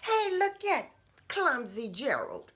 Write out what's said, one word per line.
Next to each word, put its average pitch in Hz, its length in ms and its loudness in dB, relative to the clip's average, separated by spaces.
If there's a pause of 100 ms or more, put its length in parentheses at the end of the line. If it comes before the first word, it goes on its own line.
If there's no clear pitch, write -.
Hey, 427 360 2
look 392 280 0
at 349 260 0 (360)
clumsy 240 600 -2
Gerald. 175 680 -4